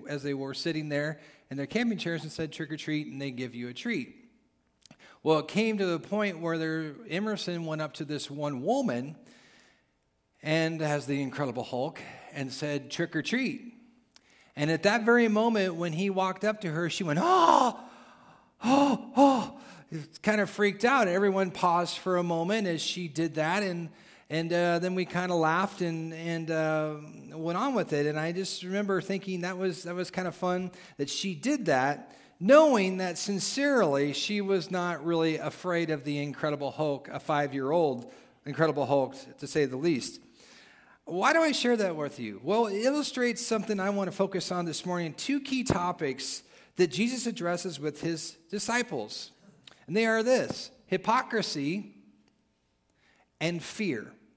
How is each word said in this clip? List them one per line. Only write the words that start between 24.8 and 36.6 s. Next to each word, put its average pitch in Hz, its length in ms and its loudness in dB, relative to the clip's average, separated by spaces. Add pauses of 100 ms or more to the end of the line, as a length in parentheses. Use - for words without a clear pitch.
then 180 160 -2
we 185 80 0
kinda 180 320 -2
laughed 170 460 2
and, 160 300 -4
and, 165 380 -4
uh, 156 460 0 (360)
went 160 240 -4
on 254 180 0
with 180 180 0
it. 147 140 2
And 151 120 0
I 160 140 -2
just 185 320 -6
remember 190 360 0
thinking 190 420 -4
that 185 140 -4
was, 185 280 -2
that 175 100 -8
was 180 160 -4
kinda 185 220 -4
fun 180 400 -2 (240)
that 143 120 -4
she 190 280 -4
did 247 300 -2
that, 143 500 2 (240)
knowing 220 560 8
that 185 220 -4
sincerely 190 920 2
she 208 280 -2
was 190 280 0
not 175 360 -4
really 165 320 4
afraid 165 540 -2
of 147 120 -2
the 147 160 -2
Incredible 143 540 -2